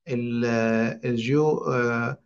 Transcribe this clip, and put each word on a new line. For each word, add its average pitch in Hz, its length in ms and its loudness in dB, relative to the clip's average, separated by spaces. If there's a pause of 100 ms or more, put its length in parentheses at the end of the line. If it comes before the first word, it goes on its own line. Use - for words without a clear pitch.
ال-، 117 960 0
الجيو، 127 520 2
آه، 120 680 0